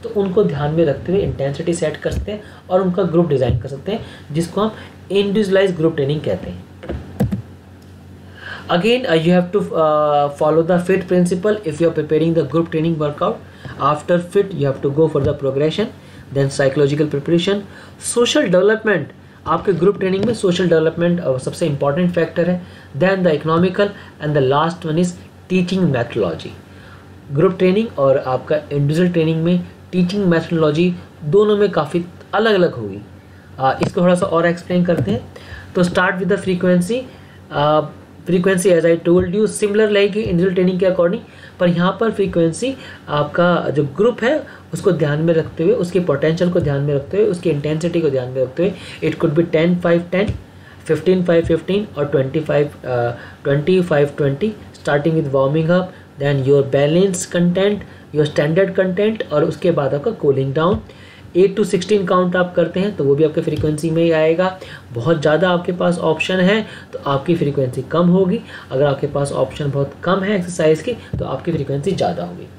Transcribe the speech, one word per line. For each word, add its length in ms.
तो 60
उनको 340
ध्यान 280
में 140
रखते 260
हुए 100
intensity 520
set 240
कर 140
सकते 200
हैं 120
और 120
उनका 220
group 240
design 300
कर 100
सकते 240
हैं, 140
जिसको 300
हम 100
इंडिविजुअलाइज 640
group 200
training 260
कहते 280
हैं। 160
Again, 340
uh, 200
you 40
have 260
to, 60
uh, 680
follow 280
the 160
fit 240
principle 560
if 140
you 120
are 60
preparing 380
the 160
group 220
training 220
workout। 360
After 380
fit, 120
you 240
have 140
to 120
go 140
for 160
the 60
progression, 420
then 140
psychological 640
preparation, 460
social 280
development। 580
आपके 260
ग्रुप 260
ट्रेनिंग 260
में 80
सोशल 360
डेवलपमेंट, 500
अ, 180
सबसे 280
इंपॉर्टेंट 460
फैक्टर 380
है, 120
then 200
the 240
economical 460
and 120
the 160
last 340
one 80
is 120
teaching 420
methodology। 520
ग्रुप 260
ट्रेनिंग 300
और 200
आपका 380
इंडिविजुअल 540
ट्रेनिंग 340
में 200
टीचिंग 340
मेथोडोलॉजी 680
दोनों 340
में 120
काफ़ी 360
अलग-अलग 400
होगी। 260
अ, 220
इसको 200
थोड़ा 140
सा 100
और 200
explain 400
करते 260
हैं। 160
तो 80
start 300
with 180
the 120
frequency। 580
अ, 300
frequency 500
as 60
I 120
told 280
you 160
similar 460
like 240
individual 420
training 260
के 60
according, 340
पर 80
यहाँ 320
पर 120
frequency 640
आपका 600
जो 140
group 400
है 200
उसको 180
ध्यान 280
में 140
रखते 300
हुए, 100
उसके 260
potential 500
को 100
ध्यान 220
में 120
रखते 240
हुए, 80
उसकी 240
intensity 520
को 80
ध्यान 200
में 120
रखते 220
हुए, 460
it 100
could 200
be 120
ten 240
five 160
ten, 160
fifteen 340
five 260
fifteen 460
और 80
ट्वेंटी 340
फाइव, 280
अ, 440
twenty 380
five 360
twenty, 360
starting 300
with 220
warming 320
up, 180
then 240
your 160
balance 600
content, 420
your 200
standard 440
content, 520
और 120
उसके 280
बाद 220
आपका 180
cooling 420
down। 240
eight 220
to 60
sixteen 420
count 280
आप 200
करते 240
हैं 160
तो 80
वो 120
भी 80
आपके 180
frequency 480
में 140
ही 80
आएगा। 480
बहुत 280
ज़्यादा 280
आपके 220
पास 260
option 380
है 300
तो 140
आपकी 280
frequency 460
कम 260
होगी, 320
अगर 140
आपके 220
पास 240
option 400
बहुत 220
कम 200
है 120
exercise 460
की 100
तो 340
आपकी 260
frequency 400
ज़्यादा 320
होगी। 240